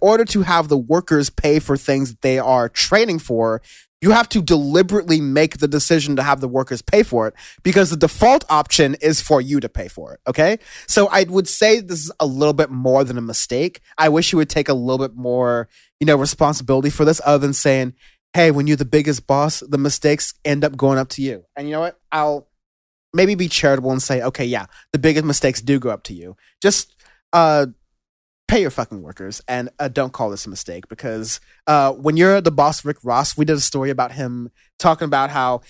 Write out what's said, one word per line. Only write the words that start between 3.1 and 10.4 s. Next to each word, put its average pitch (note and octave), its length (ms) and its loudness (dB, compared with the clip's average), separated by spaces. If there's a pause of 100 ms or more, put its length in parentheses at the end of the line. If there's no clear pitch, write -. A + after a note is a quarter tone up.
for, A2+ 420 -2 (400)
you G3 120 4
have A#3 160 4
to G#3+ 120 0
deliberately E3 800 2
make D3 380 0
the D3+ 80 -2
decision D3 480 0
to C3 80 -2
have C#3 180 0
the C3+ 60 -6
workers B2+ 340 -4
pay - 220 2
for A2+ 240 0
it - 80 -8 (300)
because F#3 260 4
the E3 60 -4
default A3 520 4
option D3+ 540 2
is D#3 180 2
for D3 200 2
you C#3 180 -2
to A#2+ 100 -6
pay F2+ 200 -10
for - 260 -18
it, - 140 -20
okay? F#3 320 0 (260)